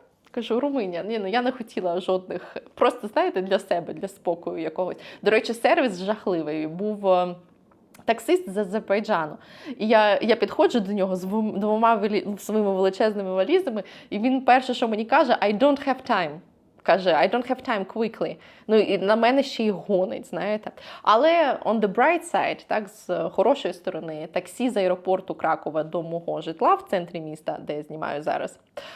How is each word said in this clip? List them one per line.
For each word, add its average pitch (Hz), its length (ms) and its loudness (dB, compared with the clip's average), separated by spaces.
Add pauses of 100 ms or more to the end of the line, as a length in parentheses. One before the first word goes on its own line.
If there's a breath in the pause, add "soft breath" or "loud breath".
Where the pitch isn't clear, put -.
(320)
Кажу, 226 280 -2
"Румунія". 226 440 -2
Ні, 220 160 -4
ну 196 80 -4
я 220 140 0
не 254 100 0
хотіла 180 480 -4
жодних, 185 580 -4 (180)
просто, - 320 2
знаєте, 302 340 0
для 190 180 0
себе, 175 340 -2
для 156 140 -10
спокою 170 500 -6
якогось. 165 400 -4 (240 loud breath)
До 196 100 4
речі, 233 220 2
сервіс 247 460 2
жахливий. 165 680 -2
Був, 202 400 -4
е, 180 280 4 (680)
таксист 233 440 0
з 185 80 -4
Азербайджану. 202 800 -2 (400 loud breath)
І 220 100 -4
я, 214 340 6
я 220 140 4
підходжу 247 440 2
до 196 140 -2
нього 190 220 0
з 180 80 -8
двом-, 208 360 -2
двома 220 360 4
велі-, 202 440 -2
своїми 208 320 0
величезними 190 600 0
валізами, 220 500 0 (260 loud breath)
і 208 100 -6
він 254 220 0
перше, 254 320 4
що 240 140 0
мені 220 180 -2
каже, 269 360 4
"I 208 180 2
don't 277 280 2
have 262 220 -4
time". 185 220 0 (520)
Каже, 185 260 4
"I 170 240 4
don't 247 160 -4
have 254 200 -4
time, 202 160 -2
quickly". 190 500 -6 (320 loud breath)
Ну, 220 100 4
і 196 200 4
на 190 180 2
мене 247 280 4
ще 269 200 -4
й 214 80 2
гонить, 190 560 -2
знаєте. 202 440 -6 (300 loud breath)
Але 285 640 4
on 220 140 0
the 202 140 0
bright 320 400 2
side, 160 340 -2
так, 214 200 -2
з 170 420 -6
хорошої 175 440 2
сторони, 160 580 -10
таксі 240 380 -4
з 208 80 -2
аеропорту 185 580 0
Кракова 156 480 -2
до 165 200 -4
мого 165 380 -6
житла 233 340 2
в 381 140 -12
центрі 170 320 -4
міста, 156 360 -8 (100)
де 151 100 -6
я 147 60 -8
знімаю 156 400 -8
зараз, - 360 -4 (360 loud breath)